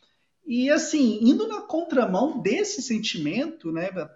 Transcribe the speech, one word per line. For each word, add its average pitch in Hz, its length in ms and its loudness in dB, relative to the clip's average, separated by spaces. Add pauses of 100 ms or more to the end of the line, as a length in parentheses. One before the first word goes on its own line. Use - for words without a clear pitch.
(460)
E, 247 240 0
assim, 277 520 2
indo 370 260 4
na 427 140 -6
contramão 269 800 0
desse 285 400 0
sentimento, 202 920 -4
né, 165 180 -4 (260)